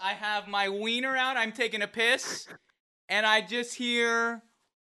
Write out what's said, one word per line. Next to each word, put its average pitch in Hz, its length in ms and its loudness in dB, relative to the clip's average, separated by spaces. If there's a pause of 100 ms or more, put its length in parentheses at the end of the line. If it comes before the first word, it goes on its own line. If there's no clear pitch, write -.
I 190 100 0
have 208 360 -4
my 202 200 2
wiener 233 480 -2
out. 262 200 0
I'm 226 160 0
taking 220 300 -2
a 208 60 -2
piss. - 580 0 (640)
And 202 160 0
I 214 160 6
just 233 340 -4
hear, 233 680 0 (460)